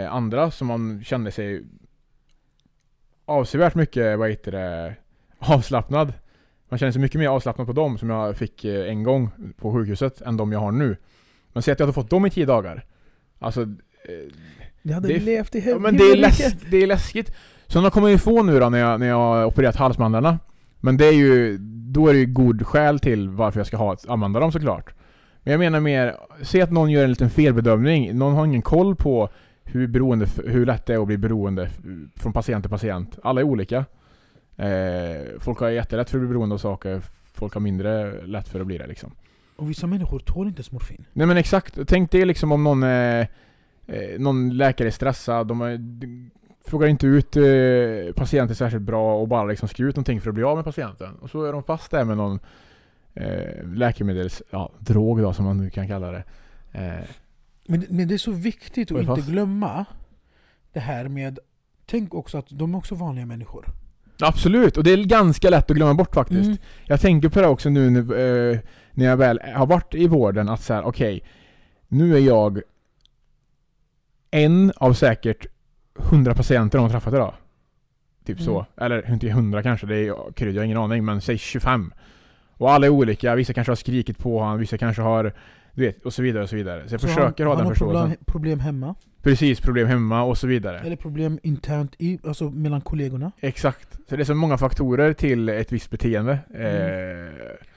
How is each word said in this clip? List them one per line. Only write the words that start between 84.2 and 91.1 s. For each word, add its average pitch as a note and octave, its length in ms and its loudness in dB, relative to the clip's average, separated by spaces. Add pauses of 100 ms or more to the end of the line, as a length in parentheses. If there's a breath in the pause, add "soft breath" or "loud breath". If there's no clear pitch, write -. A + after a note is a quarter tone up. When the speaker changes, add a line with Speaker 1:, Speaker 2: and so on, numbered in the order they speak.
Speaker 1:
han, G#2+ 160 -2
vissa A2 200 -4
kanske A2+ 240 -2
har... A2+ 320 0 (380 soft breath)
Du C3 140 -4
vet, - 200 -6
och A#2+ 60 -6
så C3 100 -4
vidare A2+ 200 -2
och G2 60 -6
så G#2+ 80 -8
vidare. F2+ 320 -8
Så A#2 60 -8
jag A2 60 -8
Speaker 2:
Så F3+ 80 -2
Speaker 1:
försöker D#3 360 0
Speaker 2:
han, D3 60 2
Speaker 1:
ha C#3+ 40 2
Speaker 2:
han - 40 0
Speaker 1:
den E3+ 80 0
Speaker 2:
har A2+ 80 -2
Speaker 1:
förståelsen. E3 360 0
Speaker 2:
problem, - 160 -6
problem D#3 340 -2
hemma. C#3 340 -6 (280)
Speaker 1:
Precis, C3+ 380 2
problem A#2+ 280 2
hemma A#2 340 2
och B2 160 0
så - 80 -2
vidare. G#2 340 -2
Speaker 2:
Eller E3+ 160 -8
problem D#3 460 -6